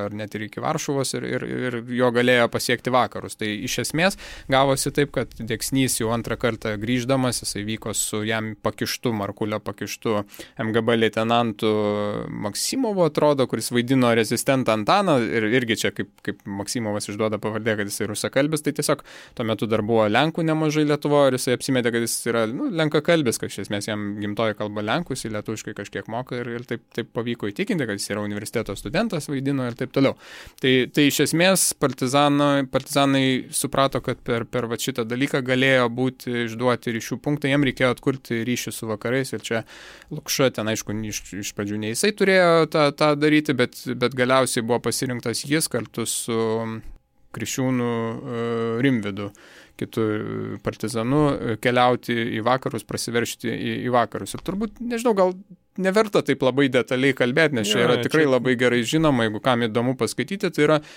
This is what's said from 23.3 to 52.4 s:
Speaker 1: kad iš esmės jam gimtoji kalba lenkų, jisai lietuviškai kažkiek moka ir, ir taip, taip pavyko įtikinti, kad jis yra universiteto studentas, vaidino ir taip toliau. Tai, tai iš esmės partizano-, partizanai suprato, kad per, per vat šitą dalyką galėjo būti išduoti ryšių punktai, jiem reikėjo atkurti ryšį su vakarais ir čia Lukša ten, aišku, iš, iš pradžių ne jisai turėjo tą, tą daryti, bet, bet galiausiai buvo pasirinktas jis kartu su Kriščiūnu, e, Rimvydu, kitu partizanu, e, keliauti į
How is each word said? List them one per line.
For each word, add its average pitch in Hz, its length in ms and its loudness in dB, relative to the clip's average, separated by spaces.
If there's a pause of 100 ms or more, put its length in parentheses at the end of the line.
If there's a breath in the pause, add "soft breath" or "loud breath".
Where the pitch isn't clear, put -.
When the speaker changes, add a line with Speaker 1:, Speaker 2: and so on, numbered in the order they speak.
Speaker 1:
kad - 120 -6
iš - 140 -8
esmės 101 240 -4
jam 104 320 -4
gimtoji 104 360 -2
kalba 107 260 -6
lenkų, 135 300 -2
jisai 117 220 -8
lietuviškai 107 420 -8
kažkiek 101 320 -8
moka 123 300 -6
ir, 120 180 -8
ir 123 100 -14
taip, 117 140 -6 (120)
taip 117 200 -6
pavyko 117 380 -4
įtikinti, 180 340 -2
kad 101 140 -2
jis - 140 -6
yra 104 120 -2
universiteto 104 520 -4
studentas, 175 520 -4
vaidino 135 380 -2
ir 117 100 -8
taip 123 160 -6
toliau. 135 240 2 (440 loud breath)
Tai, 131 120 4 (200)
tai 147 160 6
iš - 180 2
esmės 180 400 4 (100)
partizano-, 143 960 2
partizanai 135 840 2
suprato, 135 500 0
kad - 200 -4
per, 117 260 -2
per 117 200 -4
vat 117 120 -4
šitą 123 260 -4
dalyką 131 380 -2
galėjo 127 480 4
būti 127 500 -2
išduoti 117 540 -2
ryšių - 240 -6
punktai, 147 320 0
jiem 143 160 4
reikėjo 123 240 2
atkurti 127 500 -4
ryšį 120 300 -4
su 113 160 -6
vakarais 120 440 -2
ir 104 100 -8
čia 113 200 -2 (500 loud breath)
Lukša 143 400 0
ten, 110 160 -4
aišku, 107 240 -4 (140)
iš, - 140 -8 (220)
iš - 120 -10
pradžių 104 240 -4
ne 107 140 -4
jisai 208 220 0
turėjo 175 560 4
tą, 151 140 4 (100)
tą 151 220 4
daryti, 151 380 4
bet, 123 240 0 (180)
bet 123 180 0
galiausiai 127 500 2
buvo 117 180 2
pasirinktas 120 640 -4
jis 156 240 0
kartu 113 360 -4
su - 300 -4 (960)
Kriščiūnu, 123 560 -2
e, 117 540 -4 (400)
Rimvydu, 104 460 0 (500 loud breath)
kitu 110 240 -2 (580)
partizanu, 113 720 0
e, 117 260 -4
keliauti 123 560 2 (240)
į 107 80 -4